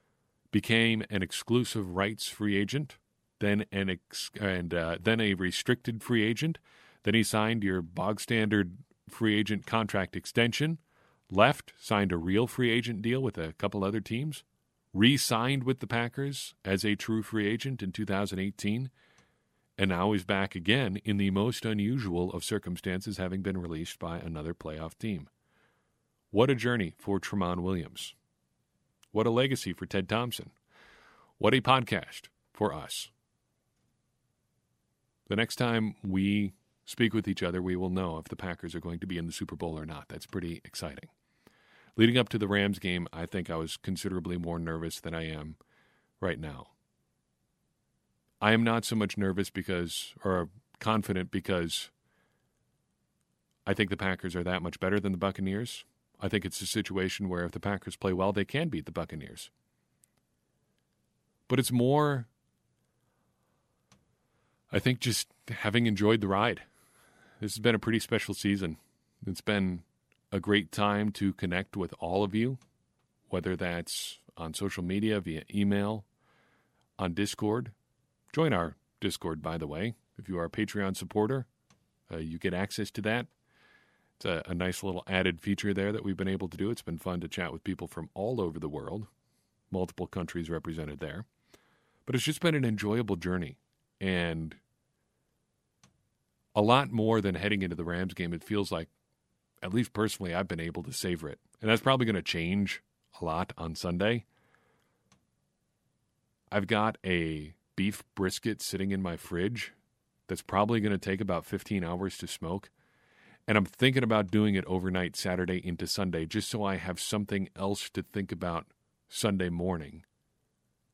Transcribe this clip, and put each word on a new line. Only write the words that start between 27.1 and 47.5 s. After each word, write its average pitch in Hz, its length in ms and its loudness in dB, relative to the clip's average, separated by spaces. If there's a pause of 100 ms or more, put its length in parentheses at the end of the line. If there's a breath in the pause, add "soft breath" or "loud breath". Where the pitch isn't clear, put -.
Tramon 90 420 -2
Williams. 90 540 -4 (960)
What 107 160 2
a 117 40 4
legacy 123 420 2
for 92 140 -10
Ted 95 220 0
Thompson. 117 420 -2 (880 loud breath)
What 110 160 4
a 131 60 6
podcast 123 680 2 (240)
for 104 200 0
us. - 380 -10 (2250)
The 104 100 -2
next 113 200 0
time 117 480 2
we 98 480 2 (320)
speak 113 300 2
with 110 120 0
each 95 160 0
other, 90 200 0
we 92 140 0
will 90 140 0
know 90 280 -2
if 80 80 -12
the 90 100 -12
Packers 87 380 -8
are 87 60 -6
going 85 200 -6
to 107 60 -8
be 87 120 -4
in 85 80 -4
the 85 60 -6
Super - 240 -8
Bowl 80 220 -6
or 78 80 -8
not. 76 220 -12
That's - 180 -14
pretty 85 380 -6
exciting. - 440 -12 (880 soft breath)
Leading 117 220 8
up 117 100 2
to 117 100 -2
the 101 100 0
Rams 101 300 2
game, 90 340 -2
I 82 120 -8
think 87 240 -4
I 82 80 -4
was 80 200 -6
considerably 90 600 -4
more 85 220 -4
nervous 82 420 -4
than 82 140 -8
I 82 140 -4
am 78 280 -10 (640 soft breath)
right 87 180 -2
now. 73 300 -10 (1700)